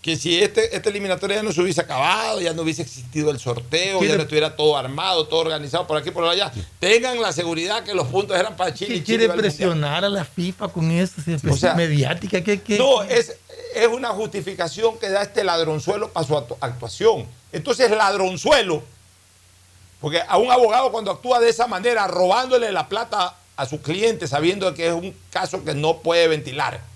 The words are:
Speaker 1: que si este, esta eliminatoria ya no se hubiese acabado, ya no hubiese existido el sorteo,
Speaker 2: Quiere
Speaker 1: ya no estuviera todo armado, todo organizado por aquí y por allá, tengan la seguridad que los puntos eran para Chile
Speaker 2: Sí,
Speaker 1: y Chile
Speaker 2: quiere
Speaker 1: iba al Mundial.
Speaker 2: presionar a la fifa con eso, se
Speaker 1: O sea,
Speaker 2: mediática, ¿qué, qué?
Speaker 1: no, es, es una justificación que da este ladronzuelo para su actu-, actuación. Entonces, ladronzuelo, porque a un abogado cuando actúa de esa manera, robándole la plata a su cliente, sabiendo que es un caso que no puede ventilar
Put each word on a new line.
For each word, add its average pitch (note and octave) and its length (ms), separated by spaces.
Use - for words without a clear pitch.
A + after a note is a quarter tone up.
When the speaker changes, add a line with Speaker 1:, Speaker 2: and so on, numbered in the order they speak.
Speaker 1:
que E3 160
si E3+ 260
este, A3 320
esta G3+ 140
eliminatoria G3 480
ya G#3+ 60
no G#3 100
se E3 80
hubiese F3 180
acabado, F#3+ 640
ya E3 120
no E3 100
hubiese D#3+ 180
existido C#3 500
el C3 80
sorteo, E3 600
Speaker 2:
Quiere D#3 140
Speaker 1:
ya D3+ 40
no D3+ 60
estuviera D3+ 320
todo D3+ 220
armado, D#3 500
todo D#3+ 120
organizado D#3+ 480
por D3+ 100
aquí D3 120
y - 20
por E3+ 160
allá, F3+ 240
tengan A#3+ 420
la G#3+ 100
seguridad E3+ 520
que G3+ 120
los D#3 120
puntos F#3+ 300
eran G#3 200
para F3+ 160
Chile G3+ 140
Speaker 2:
Sí, A#3 80
Speaker 1:
y - 20
Chile D#3 80
Speaker 2:
quiere A3+ 200
Speaker 1:
iba F3 80
al E3+ 60
Mundial. G3+ 160
Speaker 2:
presionar D#3+ 500
a G3+ 40
la F#3+ 160
fifa F#3 420
con E3 240
eso, F3+ 220
se E3 120
Speaker 1:
O - 60
sea, E3+ 200
Speaker 2:
mediática, E3 680
¿qué, G3+ 180
qué? G#3 160
Speaker 1:
no, B3+ 260
es, A#3+ 300
es A3+ 120
una A#3+ 220
justificación G3 920
que G3 100
da G3+ 120
este G3+ 240
ladronzuelo E3+ 680
para D#3+ 160
su D3+ 60
actu-, C#3 260
actuación. B2+ 680
Entonces, B3 360
ladronzuelo, G3 960
porque D#3 260
a D3+ 100
un B3 140
abogado B3 400
cuando G#3 200
actúa B3 280
de A#3 100
esa A3+ 180
manera, G#3+ 400
robándole G#3+ 680
la D#3+ 160
plata G#3 480
a C#3 100
su D3 160
cliente, F#3+ 460
sabiendo F3 460
que E3 140
es E3+ 60
un F3 220
caso F#3 340
que D3+ 120
no D#3 240
puede E3 280
ventilar C3+ 540